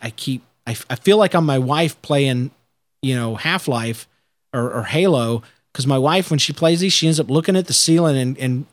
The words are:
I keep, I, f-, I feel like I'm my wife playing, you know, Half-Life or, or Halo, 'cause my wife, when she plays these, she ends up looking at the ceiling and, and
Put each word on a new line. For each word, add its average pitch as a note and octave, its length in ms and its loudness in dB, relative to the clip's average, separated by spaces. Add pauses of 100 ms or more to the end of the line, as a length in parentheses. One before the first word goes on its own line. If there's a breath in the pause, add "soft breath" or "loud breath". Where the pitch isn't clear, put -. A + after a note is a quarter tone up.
I A#2 100 -10
keep, B2+ 320 -8 (220)
I, A#2 80 -6
f-, - 160 -12
I B2+ 60 -6
feel F#3+ 240 2
like G3+ 160 2
I'm E3+ 100 2
my C#3+ 140 2
wife D3 440 0
playing, C#3 500 0 (500)
you C3 140 -2
know, A#2 180 -4
Half-Life A#2+ 720 -4 (460)
or, B2 200 -4
or A2+ 120 -4
Halo, B2+ 580 0 (320 soft breath)
'cause C3 140 -4
my C3+ 100 2
wife, E3 320 2
when D#3 80 0
she C#3 140 -2
plays E3+ 280 2
these, F#3+ 120 0
she - 160 0
ends D#3+ 120 2
up D3 100 -2
looking D#3+ 260 2
at F#3 100 0
the - 80 -6
ceiling E3 420 2
and, C3 220 -2
and B2+ 340 -4